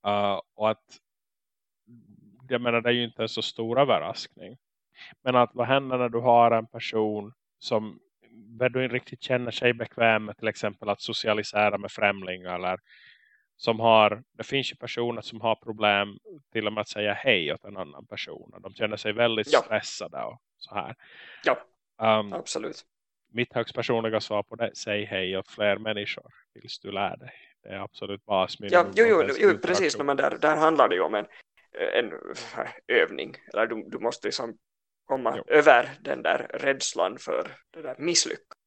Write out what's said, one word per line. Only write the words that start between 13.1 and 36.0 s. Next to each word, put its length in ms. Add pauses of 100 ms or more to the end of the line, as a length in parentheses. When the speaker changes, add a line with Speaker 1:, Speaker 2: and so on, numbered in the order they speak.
Speaker 1:
som 220
har, 520
det 120
finns 280
ju 40
personer 460
som 200
har 140
problem 600 (340)
till 160
och 60
med 80
att 80
säga 240
hej 400
åt 100
en 140
annan 300
person. 460
Och 80
de 120
känner 240
sig 160
väldigt 400
Speaker 2:
Ja. 60
Speaker 1:
stressade 640
och 180 (160)
så 180
här. 200 (480)
Speaker 2:
Ja, 140 (440)
Speaker 1:
Ehm, 320
Speaker 2:
absolut. 520 (440)
Speaker 1:
mitt 240
högst 220
personliga 460
svar 220
på 120
det, 200
säg 300
hej 320
åt 100
fler 300
människor 560 (200)
tills 260
du 120
lär 260
dig. 140 (320)
Det 60
är 100
absolut 460
basminimum 600
Speaker 2:
Ja, 100
jo, 140
jo, 60
Speaker 1:
av 60
en 60
Speaker 2:
jo, 60
Speaker 1:
interaktion. 280
Speaker 2:
precis. 360
Men 200
där, 240
där 160
handlar 320
det 60
ju 60
om 140
en, 100 (680)
en 180 (760)
övning. 480 (180)
Eller 140
du, 220
du 100
måste 280
liksom 300 (480)
komma 320
Speaker 1:
Jo. 100
Speaker 2:
över 420 (100)
den 240